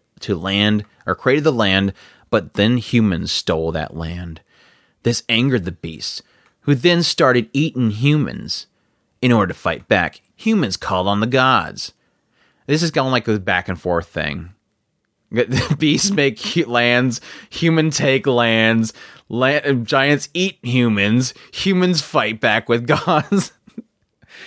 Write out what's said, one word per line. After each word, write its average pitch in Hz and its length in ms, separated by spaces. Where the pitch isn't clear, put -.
to 101 160
land, 101 480
or 92 80
created 143 300
the 151 80
land, 98 400
but 101 260
then 110 200
humans 104 560
stole 80 400
that 80 240
land. 82 460
This 120 260
angered 120 340
the 87 80
beasts, - 500
who 143 120
then 170 260
started 127 520
eating 127 380
humans. 131 760
In 127 100
order 98 220
to - 40
fight - 300
back, 90 320
humans 180 400
called 92 320
on 101 140
the 117 60
gods. 127 680
This 156 160
is 160 80
going 131 200
like 123 120
this 107 160
back 90 300
and 85 100
forth 85 280
thing. 80 420
<laughs> 123 460
Beasts 180 340
make 139 300
hu-, 165 240
lands, 120 560
human 160 400
take 135 380
lands, 113 640
la-, 131 320
giants 139 500
eat 185 280
humans, 120 720
humans 180 480
fight 113 400
back 113 260
with 120 200
<laughs> - 0
gods. 165 680